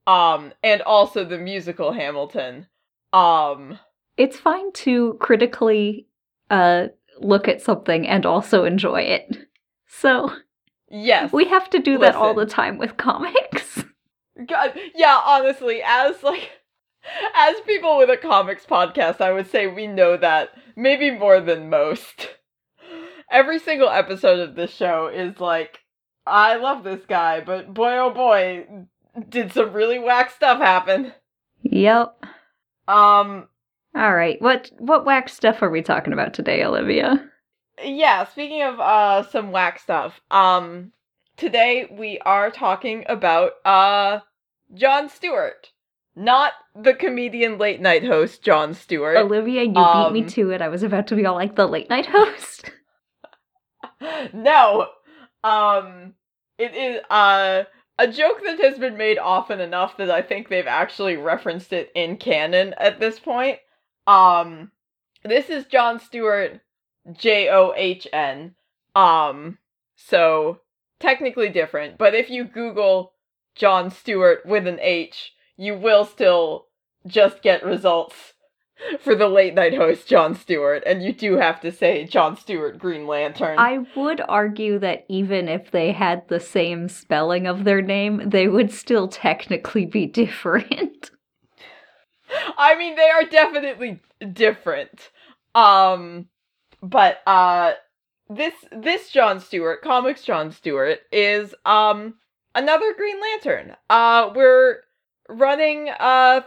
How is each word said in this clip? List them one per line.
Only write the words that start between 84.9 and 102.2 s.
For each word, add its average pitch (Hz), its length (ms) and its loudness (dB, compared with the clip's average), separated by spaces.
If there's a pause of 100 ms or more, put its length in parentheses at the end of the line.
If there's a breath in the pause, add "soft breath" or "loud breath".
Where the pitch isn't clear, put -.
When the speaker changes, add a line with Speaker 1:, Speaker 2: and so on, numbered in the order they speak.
Speaker 2:
even 190 400 -4
if 160 220 -8
they 170 200 0
had 180 360 -4
the 170 120 -4
same 170 480 -4
spelling 175 600 -4
of 185 160 -6
their 196 180 2
name, 202 480 -4
they 190 180 2
would 208 240 2
still 208 360 -2
technically 185 800 -4
be 180 180 -4
<laughs> - 20 -6
different. - 1000 -4 (1500 loud breath)
Speaker 1:
I 302 180 4
mean, 330 200 -6
they 320 140 4
are 320 140 2
definitely 285 760 0 (340)
different. 185 760 -4 (460 soft breath)
Um, 185 720 4 (560)
but, 190 420 2
uh, 180 460 2 (580)
this, 302 240 -8 (180)
this 330 380 -6
Jon 214 300 2
Stewart, 165 420 -6
comics 262 420 -2
Jon 160 280 -4
Stewart, 147 480 -4 (120)
is, 208 440 0 (100)
um, 214 500 0 (380)